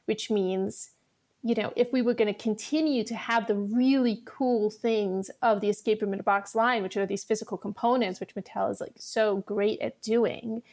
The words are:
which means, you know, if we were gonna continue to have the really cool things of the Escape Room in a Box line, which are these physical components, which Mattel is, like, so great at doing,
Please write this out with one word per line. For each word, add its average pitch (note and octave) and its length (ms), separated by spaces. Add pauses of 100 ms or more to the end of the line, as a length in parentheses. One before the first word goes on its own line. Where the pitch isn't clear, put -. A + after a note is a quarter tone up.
which A3 240
means, F#3+ 640 (520)
you A3+ 120
know, A3 200
if A#3+ 180
we C4 80
were A#3+ 120
gonna G#3+ 200
continue B3+ 720
to A#3 120
have A3+ 320
the G#3 80
really A#3+ 720
cool A#3+ 440
things G#3 600 (120)
of G#3+ 200
the G#3 80
Escape G#3+ 320
Room G3+ 120
in G3 60
a G3+ 40
Box G3+ 320
line, A3+ 280
which F#3 140
are G3 80
these G3 180
physical - 340
components, G#3 640
which - 160
Mattel G3 360
is, G3 100
like, - 160
so G#3+ 400
great G3+ 440
at - 200
doing, A3 600 (120)